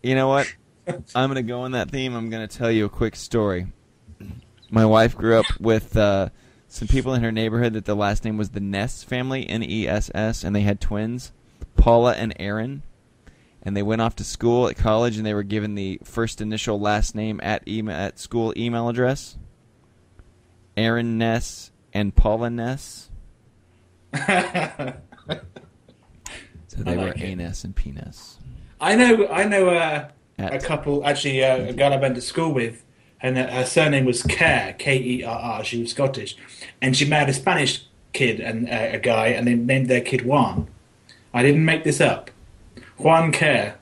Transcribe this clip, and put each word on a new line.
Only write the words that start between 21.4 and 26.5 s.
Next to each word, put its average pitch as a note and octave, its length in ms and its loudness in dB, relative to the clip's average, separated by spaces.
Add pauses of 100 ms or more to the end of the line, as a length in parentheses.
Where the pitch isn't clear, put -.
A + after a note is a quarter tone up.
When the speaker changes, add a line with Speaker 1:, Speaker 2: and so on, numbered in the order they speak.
Speaker 1:
and G2+ 220 -2
Paula A2+ 360 4
Ness. A#2+ 600 -8 (1000)
Speaker 2:
<laughs> - 60 -6 (2500)